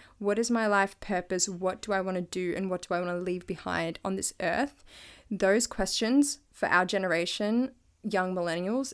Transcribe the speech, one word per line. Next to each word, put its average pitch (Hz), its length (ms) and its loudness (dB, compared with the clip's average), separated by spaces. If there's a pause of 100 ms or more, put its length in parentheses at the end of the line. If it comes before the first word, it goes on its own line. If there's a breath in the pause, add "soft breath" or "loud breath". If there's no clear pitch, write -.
(200 loud breath)
what 202 180 2
is 233 140 0
my 226 160 2
life 196 320 2
purpose, 180 500 -2
what 185 320 -4
do 214 100 -6
I 190 100 2
wanna 185 200 -2
do, 175 340 -4
and 190 140 -2
what 180 180 -4
do 185 60 -2
I 175 60 0
wanna 175 180 -2
leave 180 300 -4
behind 170 580 -4
on 190 100 0
this - 240 -4
earth, 185 440 -2 (480 loud breath)
those 202 340 4
questions 254 720 2 (120)
for - 180 -2
our 180 160 6
generation, 196 840 0 (320)
young 185 320 0
millennials, 180 580 -2